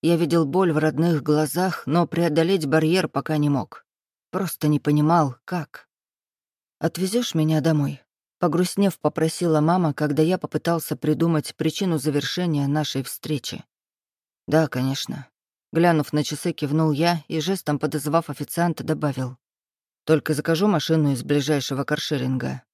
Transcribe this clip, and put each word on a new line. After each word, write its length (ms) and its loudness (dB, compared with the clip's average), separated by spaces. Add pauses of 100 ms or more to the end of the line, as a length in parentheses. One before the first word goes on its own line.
Я 140 4
видел 300 2
боль 260 2
в 60 2
родных 440 2
глазах, 640 0
но 220 2
преодолеть 580 2
барьер 420 2
пока 280 -4
не 120 2
мог. 380 -4 (440)
Просто 360 -4
не 140 2
понимал, 640 2
как. 440 -10 (920)
«Отвезёшь 540 -2
меня 260 2
домой?» — 420 0 (380)
погрустнев, 580 0
попросила 600 0
мама, 340 2
когда 300 2
я 140 2
попытался 580 -4
придумать 580 0
причину 440 -2
завершения 680 -2
нашей 380 -2
встречи. 600 -8 (840)
«Да, 180 2
конечно». 600 -6 (440)
Глянув 400 2
на 120 0
часы, 280 -6
кивнул 380 0
я 380 0
и, 120 -2
жестом 380 -2
подозвав 500 -2
официанта, 540 -2
добавил: 560 -4 (680)
«Только 300 2
закажу 320 0
машину 460 2
из 100 -4
ближайшего 640 -2
каршеринга». 880 -4